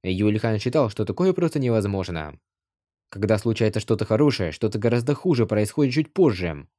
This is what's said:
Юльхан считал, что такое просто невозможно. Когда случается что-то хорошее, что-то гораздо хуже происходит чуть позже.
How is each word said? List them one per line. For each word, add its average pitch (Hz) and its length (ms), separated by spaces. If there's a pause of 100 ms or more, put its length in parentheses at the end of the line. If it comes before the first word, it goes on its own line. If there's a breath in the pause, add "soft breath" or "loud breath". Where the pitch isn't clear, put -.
Юльхан 107 560
считал, 123 300
что 107 160
такое 180 280
просто 170 260
невозможно. 98 800 (720)
Когда 104 280
случается 110 420
что-то 107 260
хорошее, 113 460
что-то 107 280
гораздо 120 340
хуже 131 320
происходит 117 480
чуть 147 200
позже. 90 540 (120)